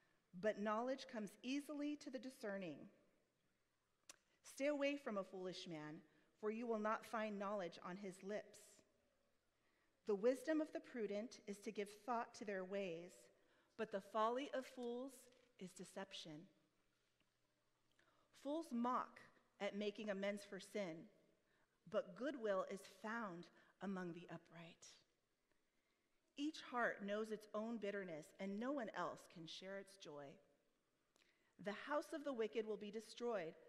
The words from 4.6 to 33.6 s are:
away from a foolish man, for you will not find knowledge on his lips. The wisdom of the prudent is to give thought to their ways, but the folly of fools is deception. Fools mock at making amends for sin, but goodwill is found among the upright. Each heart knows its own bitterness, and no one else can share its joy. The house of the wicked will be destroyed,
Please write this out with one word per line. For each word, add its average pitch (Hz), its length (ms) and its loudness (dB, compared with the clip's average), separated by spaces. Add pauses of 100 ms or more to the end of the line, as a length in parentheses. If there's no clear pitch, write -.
away 285 280 6
from 240 220 0
a 190 60 2
foolish 185 440 -4
man, 151 280 -6 (440)
for 214 100 2
you 226 160 0
will 226 120 4
not 214 260 4
find 214 340 0
knowledge 196 460 0
on 180 120 -2
his 196 260 -6
lips. 202 360 -4 (1500)
The 214 80 6
wisdom 262 460 6
of 311 120 0
the 330 80 -2
prudent 214 640 -2
is 202 120 -4
to 226 140 -4
give 202 160 0 (180)
thought 240 320 2
to 240 60 -6
their 196 200 0
ways, 185 480 -2 (640)
but 220 160 0
the 202 80 0 (120)
folly 240 420 6
of 262 100 0
fools 247 480 -2 (460)
is 185 140 -8
deception. 185 720 -8 (2000)
Fools 311 300 0
mock 240 460 2 (420)
at 202 160 0
making 208 320 0
amends 202 400 2
for 196 120 -8
sin, 170 480 -2 (840)
but 185 260 2
goodwill 220 560 2
is 190 80 -4 (220)
found 214 440 -2 (360)
among 185 300 -2
the 165 200 -10
upright. 165 540 -12 (1500)
Each 302 220 0 (120)
heart 226 340 4
knows 214 280 0
its - 200 -4
own 226 260 0
bitterness, 196 480 -2 (120)
and 196 220 -2
no 247 100 0
one 269 260 0
else 156 260 0 (120)
can 165 120 -10
share 190 320 -8
its - 180 -12
joy. 147 300 -10 (1400)
The 202 100 0 (140)
house 302 260 2
of 302 80 -2
the 294 100 0
wicked 220 320 2
will 214 120 0
be 208 160 -6
destroyed, 220 640 0 (140)